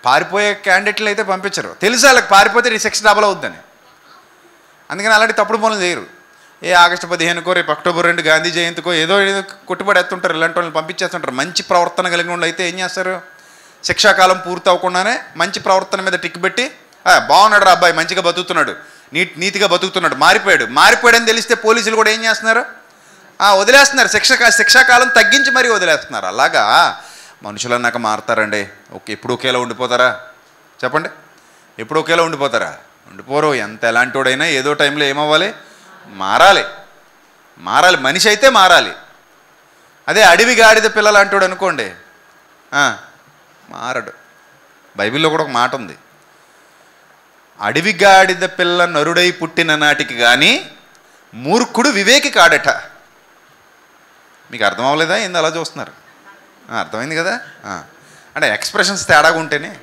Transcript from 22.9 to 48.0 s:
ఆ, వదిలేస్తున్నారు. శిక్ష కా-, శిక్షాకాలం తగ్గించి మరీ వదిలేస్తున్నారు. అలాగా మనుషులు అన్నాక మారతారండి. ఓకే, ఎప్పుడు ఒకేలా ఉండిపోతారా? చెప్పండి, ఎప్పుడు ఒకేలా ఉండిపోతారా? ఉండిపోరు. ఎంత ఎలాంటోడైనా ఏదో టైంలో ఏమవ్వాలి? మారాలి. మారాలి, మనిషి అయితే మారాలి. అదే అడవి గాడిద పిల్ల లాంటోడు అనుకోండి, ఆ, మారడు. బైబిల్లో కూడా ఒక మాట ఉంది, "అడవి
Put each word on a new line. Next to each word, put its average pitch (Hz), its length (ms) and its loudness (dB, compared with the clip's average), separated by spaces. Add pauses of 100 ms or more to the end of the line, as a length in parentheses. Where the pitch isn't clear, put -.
ఆ, 202 120 4
వదిలేస్తున్నారు. 254 540 4
శిక్ష 208 260 0
కా-, 233 180 4
శిక్షాకాలం 262 560 4
తగ్గించి 269 440 2
మరీ 254 180 0
వదిలేస్తున్నారు. 156 560 -2
అలాగా 127 720 0 (460)
మనుషులు 104 300 -6
అన్నాక 120 240 -2
మారతారండి. 107 680 -4 (260)
ఓకే, 95 200 -14
ఎప్పుడు 123 200 -8
ఒకేలా 127 260 -2
ఉండిపోతారా? 123 600 -2 (640)
చెప్పండి, 151 260 -4 (680)
ఎప్పుడు 131 200 -4
ఒకేలా 165 240 0
ఉండిపోతారా? 135 540 -4 (340)
ఉండిపోరు. 139 420 -4
ఎంత 107 300 -8
ఎలాంటోడైనా 127 640 0
ఏదో 143 280 -2
టైంలో 147 320 0
ఏమవ్వాలి? 151 480 0 (540)
మారాలి. 113 560 2 (920)
మారాలి, 147 400 2
మనిషి 143 300 0
అయితే 214 220 4
మారాలి. 180 420 4 (1160)
అదే 190 160 2
అడవి 208 320 6
గాడిద 220 280 6
పిల్ల 214 260 0
లాంటోడు 202 360 2
అనుకోండి, 180 460 -6 (840)
ఆ, 131 240 0 (720)
మారడు. 120 420 -10 (840)
బైబిల్లో 131 320 -2
కూడా 156 140 -2
ఒక 143 60 -6
మాట 127 260 -2
ఉంది, 98 220 -14 (1600)
"అడవి 156 320 -2 (100)